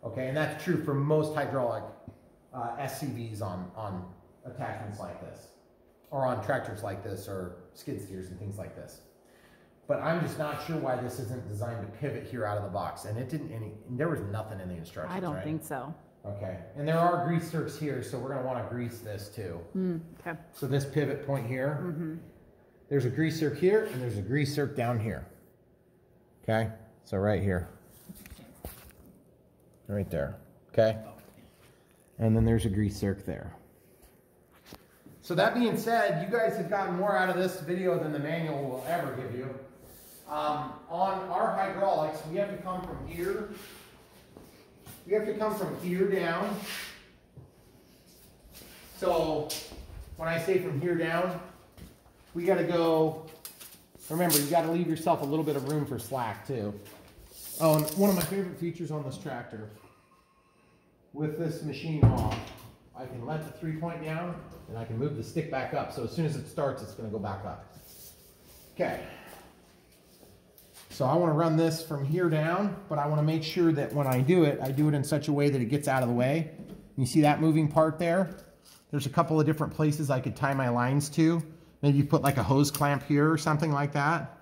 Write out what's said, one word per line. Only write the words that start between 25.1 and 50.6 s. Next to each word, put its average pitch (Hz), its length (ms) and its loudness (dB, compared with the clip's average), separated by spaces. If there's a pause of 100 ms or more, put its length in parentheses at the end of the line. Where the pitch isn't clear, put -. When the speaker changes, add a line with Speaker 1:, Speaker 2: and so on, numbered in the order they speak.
Speaker 1:
Okay, 110 260 2 (340)
so 101 140 -2
right 101 240 4
here. 90 260 2 (2250)
Right 101 240 -2
there, 71 280 -2 (340)
okay? 110 240 4 (1200)
And 113 160 4
then 113 120 6
there's 113 180 4
a 113 60 2
grease 101 320 0
zerk 95 240 -2
there. - 280 -8 (1700)
So - 140 -6
that 202 200 6
being 233 220 4
said, 202 500 2
you 196 80 -2
guys 220 220 2
have 185 140 -2
gotten 190 260 0
more 196 220 2
out 185 100 4
of 180 80 2
this 180 240 0
video 175 420 0
than 151 100 -2
the 147 60 -2
manual 151 460 -2
will 127 240 -4
ever 143 240 -2
give 123 220 -6
you. 123 100 -6 (840)
Um, 151 460 -2 (160)
on 185 400 0
our - 260 2
hydraulics, 175 680 0 (100)
we 175 80 -2
have 202 120 0
to 190 120 -8
come 180 200 -6
from - 240 -8
here. 190 440 -4 (1600)
We 180 60 0
have 214 140 2
to 208 80 -2
come 214 200 -2
from 160 280 -4
here 180 280 2
down. 185 460 0 (2500)
So 156 520 2 (680)
when 165 120 -4
I 165 100 0
say 185 200 4
from 143 220 -2